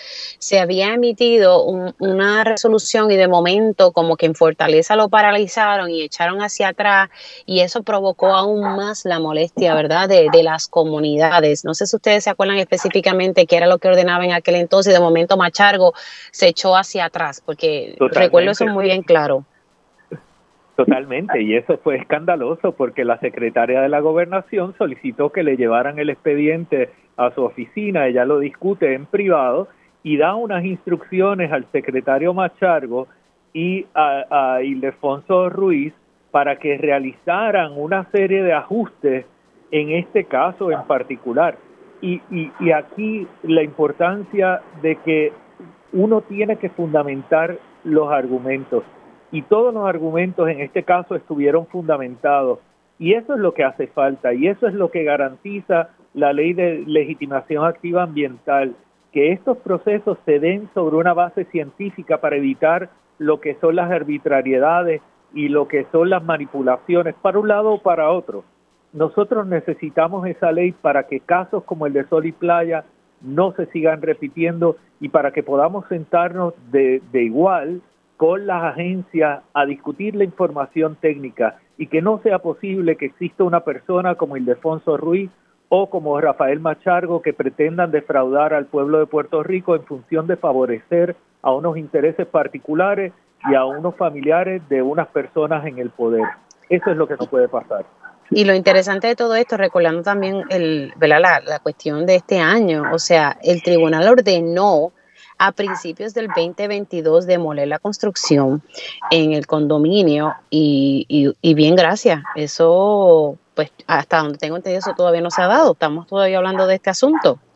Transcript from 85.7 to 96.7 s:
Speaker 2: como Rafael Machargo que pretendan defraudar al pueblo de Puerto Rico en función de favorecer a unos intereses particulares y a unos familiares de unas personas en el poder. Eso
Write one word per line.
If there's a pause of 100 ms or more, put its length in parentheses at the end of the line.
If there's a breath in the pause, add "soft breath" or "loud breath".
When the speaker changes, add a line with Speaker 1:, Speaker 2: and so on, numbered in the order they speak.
Speaker 2:
como
Rafael
Machargo
que
pretendan
defraudar
al
pueblo
de
Puerto
Rico
en
función
de
favorecer (280)
a
unos
intereses
particulares (380)
y
a
unos
familiares
de
unas
personas
en
el
poder. (460)
Eso